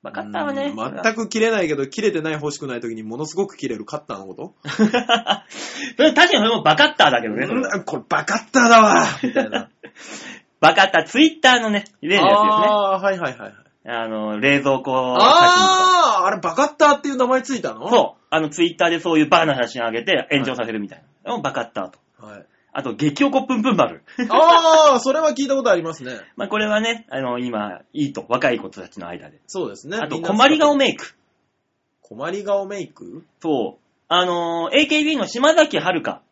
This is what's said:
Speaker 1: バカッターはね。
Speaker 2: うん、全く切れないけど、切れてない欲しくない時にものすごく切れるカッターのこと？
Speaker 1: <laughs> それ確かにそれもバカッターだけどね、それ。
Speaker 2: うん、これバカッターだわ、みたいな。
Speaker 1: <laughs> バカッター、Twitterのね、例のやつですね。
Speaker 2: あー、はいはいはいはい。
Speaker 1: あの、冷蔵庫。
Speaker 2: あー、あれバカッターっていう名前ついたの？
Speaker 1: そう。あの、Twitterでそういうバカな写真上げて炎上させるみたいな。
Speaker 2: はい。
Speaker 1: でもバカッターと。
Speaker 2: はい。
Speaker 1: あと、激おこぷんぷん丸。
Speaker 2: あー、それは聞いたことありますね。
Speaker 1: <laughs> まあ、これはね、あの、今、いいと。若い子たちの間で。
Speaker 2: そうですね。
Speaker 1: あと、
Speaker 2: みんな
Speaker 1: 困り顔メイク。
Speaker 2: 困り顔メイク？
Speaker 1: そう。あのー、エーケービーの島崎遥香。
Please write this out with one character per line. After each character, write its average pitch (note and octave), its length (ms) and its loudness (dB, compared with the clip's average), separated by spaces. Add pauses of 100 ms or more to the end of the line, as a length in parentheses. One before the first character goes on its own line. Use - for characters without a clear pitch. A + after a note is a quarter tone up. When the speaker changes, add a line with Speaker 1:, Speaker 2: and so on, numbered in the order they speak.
Speaker 1:
バ - 100 -14
カ - 100 -10
ッ - 100 -12
タ - 80 -8
ー D#4 60 -4
は C#4 80 -6
ね。 C#4 220 -6
Speaker 2:
う C#4+ 160 -8
ん、 - 120 -12
全 A3+ 120 0
く A3+ 120 -6
切 A3 140 -6
れ A3+ 100 2
な G#3 100 -2
い E3+ 60 -2
け D3+ 80 -4
ど、 C#3 120 -4
切 G#3+ 160 -8
れ G3+ 80 0
て D#3+ 100 -6
な D#3+ 80 -6
い D#3 40 -4
欲 D3 180 -6
し - 80 -14
く D3 80 -10
な B2+ 100 -8
い - 20 -8
時 A#2 160 -8
に A2 80 -14
も A2+ 140 -10
の D3+ 80 -6
す D3 100 -14
ご G3 120 -2
く - 100 -20
切 C3+ 120 -8
れ A2+ 60 -6
る G#2+ 100 -12
カ - 120 -12
ッ - 40 -8
タ - 120 -14
ー G2 60 -12
の F#2+ 80 -16
こ F#2 60 -16
と？ D#3+ 200 -16 (100)
Speaker 1:
<laughs> D3 60 -12
そ A3 140 0 (1200)
れ D#4 100 6
確 - 0 -
か C#4+ 120 6
に - 120 0
そ G#3 60 2
れ A3+ 60 2
も A#3 140 -2
バ - 120 4
カ - 100 4
ッ - 100 -2
タ F#3 100 6
ー C#3+ 60 4
だ A#2+ 100 0
け A#2 60 -6
ど G#2+ 80 -6
ね、 C3 120 -4
そ G#3+ 60 -6
れ。 C4 80 -2
Speaker 2:
う - 180 -4
ん、 - 40 -10
こ - 140 -8
れ A#2 100 -10
バ D3 160 -2
カ G3+ 120 -4
ッ - 160 -8
タ B3+ 100 4
ー A#3 80 4
だ A3+ 120 10
わ、 G3 240 4 (160)
み B3+ 120 -4
た C4+ 80 2
い A3 80 -4
な。 - 200 -8 (460)
Speaker 1:
<laughs> - 460 -12
バ D#3+ 120 6
カ G3 100 4
ッ F#3+ 80 2
タ E3+ 80 4
ー、 D#3+ 60 0
Twitter C4 540 2
の A3 100 -2
ね、 G3+ 160 -2 (160)
例 F#3 200 2
の F3+ 60 4
や G3+ 100 6
つ - 20 4
で - 0 -
す G#3+ 60 4
ね。 G#3+ 40 4 (200)
Speaker 2:
あ G3 300 0
ー、 - 20 -6
は G3 120 0
い F3+ 60 -6
は D3+ 100 -4
い - 80 -6
は - 0 -
い A#2 40 -18
は G#2 80 -14
い。 - 40 -20 (340)
Speaker 1:
あ A#2 200 -6
の、 G#2+ 320 -6
冷 C#3+ 220 2
蔵 C#3 180 2
庫。 B2+ 380 -2
Speaker 2:
あ F4 1040 4
ー、 - 20 0
あ G3+ 60 2
れ G3+ 100 -4
バ F3 120 -6
カ C#4 120 0
ッ D4+ 100 -8
タ D4+ 120 4
ー C#4+ 100 4
っ - 40 -14
て C#4+ 60 -8
い C#4 40 -4
う C4 60 -6
名 B3+ 100 0
前 C4 140 0
つ C4 140 -8
い G3 60 -8
た B2+ 120 -8
の？ C3 160 -10
Speaker 1:
そ A#3 280 2
う。 - 120 -20
あ D#3+ 100 0
の、 D#3 100 -2
Twitter E3+ 400 0
で E3 100 -2
そ E3+ 140 -2
う D#3 60 4
い D3+ 40 4
う D3 60 -2
バ E3+ 100 6
カ E3 80 2
な C#3 80 0
写 B2 240 -4
真 - 20 -4
上 A#2 100 -2
げ A#2 120 -4
て E3 280 -2
炎 C3+ 140 0
上 B2+ 100 -4
さ A#2+ 100 -6
せ A2+ 60 -10
る G#2+ 80 -6
み G2+ 80 -8
た - 80 -18
い - 40 -20
な。 - 40 -20
Speaker 2:
は - 60 -20
い。 - 160 -20
Speaker 1:
で G3 60 -10
も A#3 100 -6
バ C3+ 120 -4
カ C3 80 -6
ッ A2 100 -10
タ G#2 100 -8
ー F#2 80 -10
と。 - 360 -20
Speaker 2:
は G#2 120 -20
い。 - 80 -20 (260)
Speaker 1:
あ C#3+ 120 -8
と、 B2 100 -8
激 C#3+ 300 0
お C#4 80 2
こ C4+ 160 0
ぷ C4 80 -2
ん A3 80 -2
ぷ B3+ 80 0
ん G3 40 2
丸。 C3 280 0 (260)
Speaker 2:
あ D#4+ 680 6
ー、 - 20 0
そ C4+ 120 -2
れ D4+ 80 0
は D#4 120 2
聞 C4+ 140 -4
い - 20 -8
た C4+ 80 0
こ C4+ 80 -2
と A3+ 80 2
あ F#3 40 4
り E3+ 60 -2
ま E3 140 -8
す C3 80 -18
ね。 B2 160 -12 (100)
Speaker 1:
<laughs> - 80 -20
ま G3+ 80 -6
あ、 - 20 -14
こ G#3+ 120 -4
れ G#3+ 80 -2
は G#3+ 140 0
ね、 A3+ 280 -6
あ C3 100 -8
の、 B2 200 -6
今、 G#2+ 400 -6 (140)
い C#3+ 160 -4
い C#3+ 40 -12
と。 - 160 -10
若 B2+ 220 0
い A2+ 80 -4
子 F#2+ 100 -14
た F2+ 180 -18
ち - 120 -20
の F2 80 -12
間 F2 220 -16
で。 D2+ 180 -20
Speaker 2:
そ F3+ 180 -8
う A2 40 -8
で G2 60 -16
す - 120 -20
ね。 G3+ 100 -8
Speaker 1:
あ A3+ 100 -6
と、 - 80 -8
Speaker 2:
み - 40 -8
ん E3 40 -10
な E3+ 60 -6
Speaker 1:
困 A3+ 200 4
り D#4 100 2
顔 D4 160 4
メ C4+ 140 0
イ C3 60 -6
ク。 - 200 -18 (840)
Speaker 2:
困 C3 280 -10
り G3 140 -8
顔 G3 240 -2
メ G3+ 140 -10
イ - 60 -10
ク？ A2+ 380 -20 (160)
Speaker 1:
そ C3 380 -2
う。 - 40 -20 (240)
あ F3 160 2
の E3+ 480 -4
ー、 - 60 2
エ D4+ 60 4
ー C#4+ 60 -4
ケ D4+ 100 0
ー D4+ 60 0
ビ D#4 80 -2
ー C#4+ 40 -2
の G3+ 80 -2
島 C4+ 300 0
崎 D4+ 240 2
遥 E3+ 220 -2
香。 F#2+ 200 -8 (100)